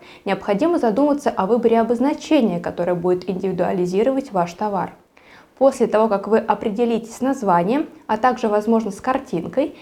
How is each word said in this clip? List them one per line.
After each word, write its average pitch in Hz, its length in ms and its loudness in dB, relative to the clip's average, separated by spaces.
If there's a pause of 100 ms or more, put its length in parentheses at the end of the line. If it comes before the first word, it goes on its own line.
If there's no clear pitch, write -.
(260)
необходимо 208 520 0
задуматься 269 520 2
о 208 160 -2
выборе 226 340 4
обозначения, 240 800 2
которое 180 320 -2
будет 180 380 0
индивидуализировать 190 1000 0
ваш 175 220 -2
товар. 196 400 -4 (640)
После 262 300 4
того, 220 220 2
как 196 200 -2
вы 220 80 2
определитесь 220 800 -2
с - 60 -6
названием, 220 640 0 (200)
а 165 120 -2
также, 240 300 0
возможно, 214 420 0
с 196 100 -12
картинкой, 262 800 -4